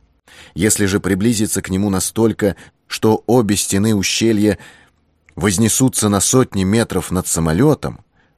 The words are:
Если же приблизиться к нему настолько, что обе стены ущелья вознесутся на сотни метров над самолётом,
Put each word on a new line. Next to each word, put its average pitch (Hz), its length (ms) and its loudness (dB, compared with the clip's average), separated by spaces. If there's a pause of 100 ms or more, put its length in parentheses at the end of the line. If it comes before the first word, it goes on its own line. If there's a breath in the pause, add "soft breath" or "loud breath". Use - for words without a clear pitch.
(540 loud breath)
Если 101 320 0
же 98 140 0
приблизиться 101 640 -2
к - 80 -8
нему 98 180 0
настолько, 101 680 0 (320 loud breath)
что 110 380 0
обе 107 300 2
стены 104 380 0
ущелья 104 640 0 (800 loud breath)
вознесутся 107 720 0
на 101 120 2
сотни 101 440 0
метров 98 460 -2
над 90 160 -2
самолётом, 85 760 0 (380)